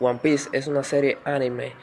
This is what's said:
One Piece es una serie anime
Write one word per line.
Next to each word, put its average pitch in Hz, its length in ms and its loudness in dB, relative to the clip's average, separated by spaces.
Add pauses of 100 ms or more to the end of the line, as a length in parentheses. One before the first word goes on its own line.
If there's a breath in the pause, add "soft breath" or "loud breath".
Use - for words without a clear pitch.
One 123 220 2
Piece 143 320 2
es 135 140 -2
una 143 160 0
serie 143 400 2
anime 123 580 -4